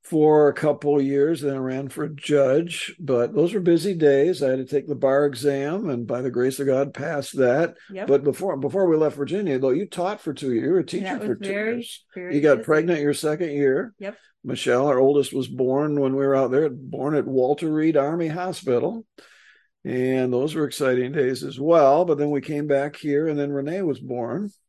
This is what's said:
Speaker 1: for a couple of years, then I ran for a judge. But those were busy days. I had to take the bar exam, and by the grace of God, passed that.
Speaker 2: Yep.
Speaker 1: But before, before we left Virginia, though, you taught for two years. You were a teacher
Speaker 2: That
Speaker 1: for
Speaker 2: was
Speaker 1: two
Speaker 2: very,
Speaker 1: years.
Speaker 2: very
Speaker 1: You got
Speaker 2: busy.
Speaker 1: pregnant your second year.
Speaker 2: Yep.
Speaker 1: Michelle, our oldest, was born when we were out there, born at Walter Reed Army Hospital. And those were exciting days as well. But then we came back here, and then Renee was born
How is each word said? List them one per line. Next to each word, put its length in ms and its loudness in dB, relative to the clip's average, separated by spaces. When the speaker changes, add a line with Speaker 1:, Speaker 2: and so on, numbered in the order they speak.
Speaker 1:
for 440 6
a 60 2
couple 440 0
of 60 2
years, 380 2
then 120 -2
I 40 -6
ran 300 -6
for 160 -8
a 100 -8
judge. 840 0
But 360 0
those 200 2
were 60 0
busy 340 2
days. 480 4
I 80 2
had 80 0
to 80 -6
take 200 -2
the 80 -4
bar 320 2
exam, 640 -2
and 160 -4
by 160 -4
the 80 -4
grace 300 -2
of 60 -2
God, 280 0
passed 440 -8
that. 380 2
Speaker 2:
Yep. 180 -10
Speaker 1:
But 160 4
before, 320 -2
before 300 0
we 100 4
left 200 0
Virginia, 420 -2
though, 120 2
you 160 0
taught 360 -6
for 120 -8
two 180 -6
years. 120 0
You 80 -2
were 80 2
a 40 -4
teacher 200 -6
Speaker 2:
That 180 -6
Speaker 1:
for 60 -6
Speaker 2:
was 120 -4
Speaker 1:
two 120 -8
Speaker 2:
very, 220 -4
Speaker 1:
years. 300 -12
Speaker 2:
very 220 -8
Speaker 1:
You 60 2
got 160 6
Speaker 2:
busy. 80 -10
Speaker 1:
pregnant 340 2
your 140 0
second 360 -4
year. 480 0
Speaker 2:
Yep. 180 -12
Speaker 1:
Michelle, 440 0
our 100 2
oldest, 360 4
was 140 -4
born 520 -2
when 160 0
we 100 0
were 100 2
out 140 2
there, 200 2
born 460 -6
at 100 0
Walter 460 0
Reed 260 2
Army 300 0
Hospital. 760 -4
And 460 0
those 220 -2
were 100 0
exciting 480 0
days 320 -2
as 160 -10
well. 460 6
But 120 2
then 120 0
we 120 0
came 240 -6
back 300 0
here, 320 0
and 100 -2
then 140 -2
Renee 300 -4
was 180 -2
born 500 -6